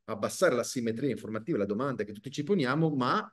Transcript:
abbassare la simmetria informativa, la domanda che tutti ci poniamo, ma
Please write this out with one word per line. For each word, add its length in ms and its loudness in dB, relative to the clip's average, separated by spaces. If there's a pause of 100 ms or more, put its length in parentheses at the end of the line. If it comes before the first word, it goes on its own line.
abbassare 500 2
la 80 2
simmetria 480 -2
informativa, 480 -4
la 60 2
domanda 380 -2
che 80 -8
tutti 200 -12
ci 100 -6
poniamo, 480 2
ma 440 2